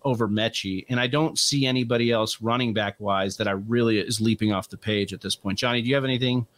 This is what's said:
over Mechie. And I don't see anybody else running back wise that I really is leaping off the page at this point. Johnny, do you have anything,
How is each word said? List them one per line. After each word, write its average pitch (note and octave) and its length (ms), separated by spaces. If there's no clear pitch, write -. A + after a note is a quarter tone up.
over A#2 240
Mechie. G#2 600
And B2 100
I B2 80
don't D3 320
see C#3 280
anybody A#2+ 440
else A2 300
running A#2 320
back G2+ 260
wise G2 380
that G#2+ 100
I G2+ 40
really A2 480
is G#2+ 200
leaping A2 320
off F#2+ 180
the - 80
page G2+ 360
at F2+ 80
this F#2+ 140
point. G2+ 240
Johnny, A#2+ 240
do A#2 40
you C3 80
have C#3 80
anything, B2+ 420